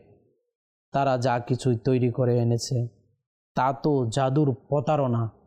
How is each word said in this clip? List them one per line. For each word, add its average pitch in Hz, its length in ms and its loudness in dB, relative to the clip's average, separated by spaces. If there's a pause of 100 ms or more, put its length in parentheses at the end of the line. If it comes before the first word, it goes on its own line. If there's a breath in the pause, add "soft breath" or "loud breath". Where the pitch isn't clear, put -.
(920)
তারা 135 260 0
যা 123 200 0
কিছুই 120 380 -2
তৈরি 127 340 0
করে 120 280 0
এনেছে 117 500 -2 (680)
তা 131 180 0
তো 135 340 0
জাদুর 135 480 0 (140)
প্রতারণা 135 600 0 (160)